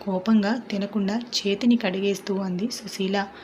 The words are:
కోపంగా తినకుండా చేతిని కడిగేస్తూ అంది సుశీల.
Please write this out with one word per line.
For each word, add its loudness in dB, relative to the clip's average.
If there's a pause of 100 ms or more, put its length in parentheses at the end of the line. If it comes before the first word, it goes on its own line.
కోపంగా 2
తినకుండా -2
చేతిని 2
కడిగేస్తూ 0
అంది -2
సుశీల. -2 (160)